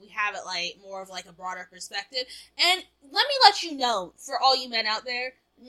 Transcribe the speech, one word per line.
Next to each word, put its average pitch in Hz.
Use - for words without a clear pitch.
we 208
have 208
it, 170
like, 175
more 190
of, 190
like, 185
a 180
broader 180
perspective. 202
And 349
let 392
me 571
let 403
you 339
know, 240
for 277
all 262
you 254
men 226
out 214
there, 247